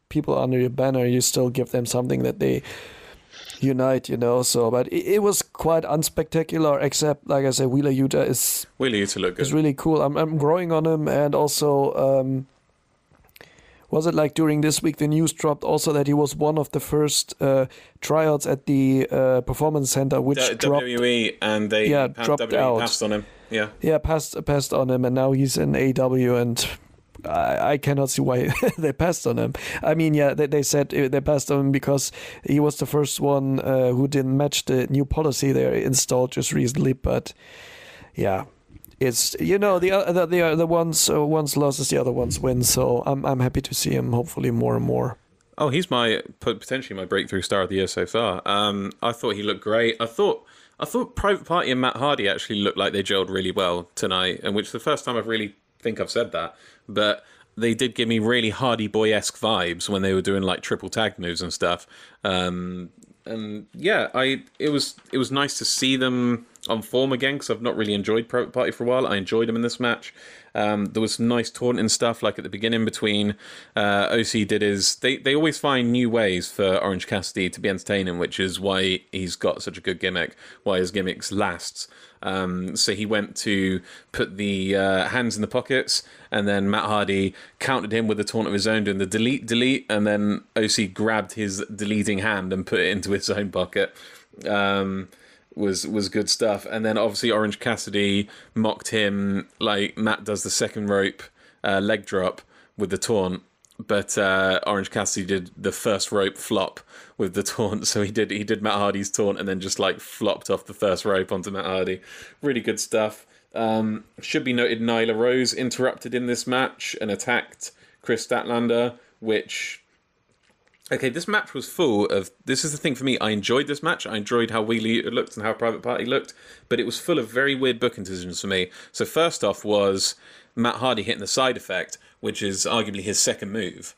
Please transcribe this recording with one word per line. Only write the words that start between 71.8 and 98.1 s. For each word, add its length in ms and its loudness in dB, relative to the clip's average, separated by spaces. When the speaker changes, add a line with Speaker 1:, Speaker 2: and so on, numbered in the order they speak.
Speaker 2:
stuff, 340 0
like, 160 0
at 40 -10
the 60 -10
beginning 360 0
between, 500 0
uh, 340 2
O 140 2
C 220 0
did 160 0
his, 340 2
they, 220 0
they 180 0
always 240 0
find 320 2
new 180 2
ways 400 0
for 280 2
Orange 300 -2
Cassidy 440 -4
to 100 -14
be 80 0
entertaining, 480 -2
which 220 -4
is 200 -2
why 420 0
he's 240 -6
got 260 -2
such 160 -10
a 40 -14
good 180 -4
gimmick, 360 -4
why 160 2
his 120 -2
gimmicks 400 -4
lasts. 560 -6
Um, 520 -4
so 200 0
he 100 -4
went 320 -2
to 440 0
put 260 -4
the, 380 -2
uh, 340 2
hands 260 -2
in 60 -4
the 60 -2
pockets, 540 -2
and 160 0
then 240 2
Matt 140 0
Hardy 500 0
countered 340 -2
him 140 0
with 120 0
a 40 -2
taunt 240 -2
of 60 -2
his 120 0
own, 200 0
doing 120 0
the 80 -2
delete, 400 0
delete, 440 0
and 180 2
then 360 0
O 120 2
C 200 0
grabbed 460 -2
his 300 -4
deleting 440 -2
hand 340 -2
and 120 -4
put 140 0
it 80 2
into 240 -2
his 180 -2
own 220 -2
pocket. 420 -2
Um, 640 0
was, 320 -2
was 220 -2
good 200 -2
stuff. 360 0
And 200 -4
then 120 2
obviously 340 0
Orange 280 0
Cassidy 680 0